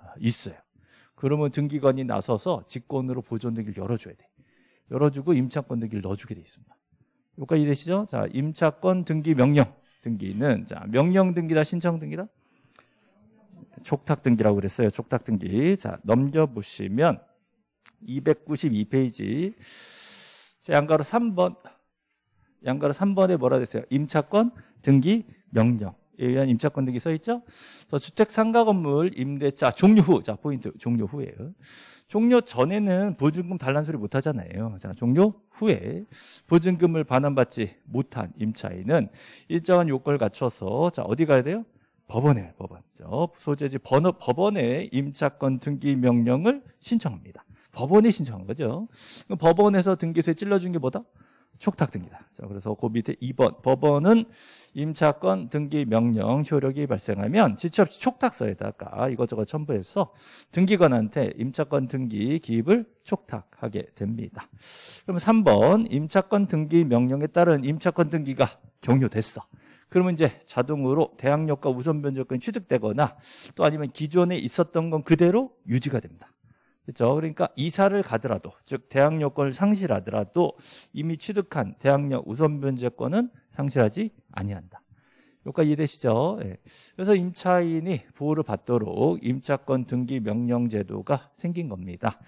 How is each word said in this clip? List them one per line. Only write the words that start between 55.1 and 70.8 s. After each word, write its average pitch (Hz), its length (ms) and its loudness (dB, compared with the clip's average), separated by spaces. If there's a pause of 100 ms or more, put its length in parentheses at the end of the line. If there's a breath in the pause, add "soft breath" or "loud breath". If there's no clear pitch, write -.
등기 147 360 -2
명령 113 640 2
효력이 139 380 -2
발생하면 110 720 0
지체 170 240 -2
없이 - 180 0
촉탁서에다가 117 1080 -4
이것저것 113 360 -2
첨부해서 151 680 -4 (380 loud breath)
등기관한테 147 840 2
임차권 135 520 -4
등기 127 500 -4
기입을 147 460 0 (180)
촉탁하게 - 920 -10
됩니다. 107 540 -8 (560 loud breath)
그럼 180 140 -4
삼 220 240 4
번, 151 480 6
임차권 190 560 0
등기 156 380 2
명령에 127 420 2
따른 165 360 2
임차권 160 460 0
등기가 135 500 -2 (220)
종료됐어. 120 640 0 (440 soft breath)
그러면 185 240 2
이제 156 320 0
자동으로 139 720 -2